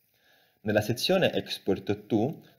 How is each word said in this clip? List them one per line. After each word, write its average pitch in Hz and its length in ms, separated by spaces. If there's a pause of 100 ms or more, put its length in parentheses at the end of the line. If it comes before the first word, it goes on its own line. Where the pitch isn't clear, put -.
(640)
Nella 104 180
sezione 135 500
Export - 760
To 117 360 (160)